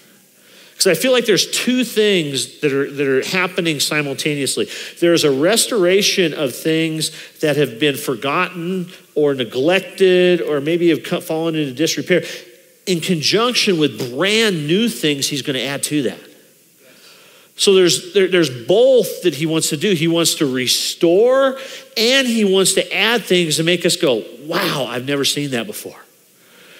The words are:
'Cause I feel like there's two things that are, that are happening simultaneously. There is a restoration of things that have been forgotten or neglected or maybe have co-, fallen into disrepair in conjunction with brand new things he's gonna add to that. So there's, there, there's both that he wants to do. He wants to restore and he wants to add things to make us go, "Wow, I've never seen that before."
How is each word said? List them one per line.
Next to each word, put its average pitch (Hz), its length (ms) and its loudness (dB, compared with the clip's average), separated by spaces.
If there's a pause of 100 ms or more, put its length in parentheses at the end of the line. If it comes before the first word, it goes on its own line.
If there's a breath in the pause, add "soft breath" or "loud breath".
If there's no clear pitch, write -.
(760 loud breath)
'Cause 165 220 2
I - 20 -8
feel 262 120 2
like 240 140 2
there's - 220 2
two 254 360 0
things 180 760 -2
that 147 140 0
are, 139 180 -2
that 143 160 -4
are 135 180 2
happening 180 540 -2
simultaneously. 143 920 -2 (300 loud breath)
There 170 160 4
is 151 80 2
a 151 80 4
restoration 185 1040 2
of 143 220 -4
things 160 560 -2 (260 loud breath)
that 147 180 0
have 143 220 0
been 147 180 2
forgotten 175 960 -4 (240 loud breath)
or 147 200 2
neglected 180 1080 2
or 151 200 -2
maybe 165 280 0
have 143 160 0
co-, 175 160 -6
fallen 160 340 -4
into 147 180 -4
disrepair 143 520 0 (600 loud breath)
in 185 140 0
conjunction 180 800 0
with 127 380 -2
brand 196 500 0
new 202 220 0
things 143 400 -2
he's 139 140 -6
gonna 131 180 -4
add 135 240 -6
to 147 180 -2
that. - 160 -4 (1400 loud breath)
So - 200 4
there's, 180 380 2
there, 196 140 2
there's 170 240 2 (160)
both 226 560 4
that 175 120 0
he 147 120 -2
wants 160 220 0
to 160 80 -2
do. 190 160 0
He 165 160 0
wants 165 280 2
to 139 160 0
restore 220 1080 2 (380 loud breath)
and 254 300 2
he 226 180 2
wants 190 300 4
to - 180 0
add 208 300 0
things 170 360 0
to 160 40 0
make 175 240 0
us 160 80 2
go, 123 300 0 (160)
"Wow, 156 480 -4
I've 123 160 -8
never 139 200 -2
seen 143 280 -2
that 113 160 -4
before." - 320 -14 (800 loud breath)